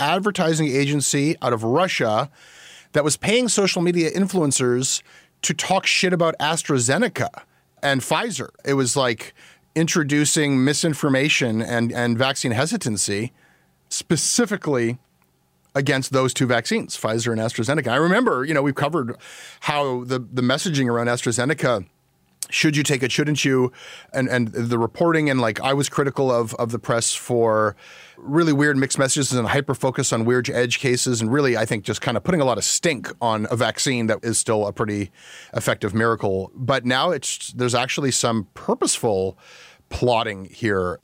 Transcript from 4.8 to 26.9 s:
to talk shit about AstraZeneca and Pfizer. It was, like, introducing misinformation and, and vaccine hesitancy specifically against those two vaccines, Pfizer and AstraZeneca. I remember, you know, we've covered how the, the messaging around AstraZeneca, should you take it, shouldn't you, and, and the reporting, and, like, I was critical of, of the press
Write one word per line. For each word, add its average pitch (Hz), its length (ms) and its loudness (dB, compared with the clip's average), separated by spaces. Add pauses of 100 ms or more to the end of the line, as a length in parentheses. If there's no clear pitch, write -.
to - 100 -2
talk - 340 -2
shit - 260 2
about 165 260 2
AstraZeneca 151 1040 0 (400)
and 135 180 2
Pfizer. 160 480 -2 (160)
It 139 100 0
was, 135 220 2
like, 123 380 0 (400)
introducing 147 880 2
misinformation 139 960 0
and, 117 320 -2
and 120 240 0
vaccine 131 360 0
hesitancy 120 800 -2 (580)
specifically 147 1080 -2 (760)
against 139 380 0
those 131 200 2
two 135 140 0
vaccines, 123 500 0
Pfizer 113 360 -2
and 110 80 -2
AstraZeneca. 120 480 -2
I 117 80 2
remember, 175 480 2
you 156 100 -2
know, 139 80 2
we've 143 120 0
covered 143 400 -2 (460)
how 135 440 -2
the, 127 140 -2
the 123 240 -4
messaging 135 480 2
around 117 180 0
AstraZeneca, 120 800 0 (640)
should 156 260 2
you 147 60 2
take 135 200 0
it, 123 80 0
shouldn't 151 360 0
you, 127 260 2 (400)
and, 131 160 0
and 123 200 0
the 117 300 -2
reporting, 156 520 2
and, 131 100 2
like, 110 200 0
I 135 120 0
was 143 160 0
critical 139 420 0
of, 117 260 0
of 117 160 -4
the 117 60 -4
press 117 360 -2